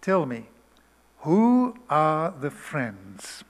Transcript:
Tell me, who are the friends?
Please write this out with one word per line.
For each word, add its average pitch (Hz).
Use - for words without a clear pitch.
Tell 185
me, 117
who 233
are 156
the 139
friends? 98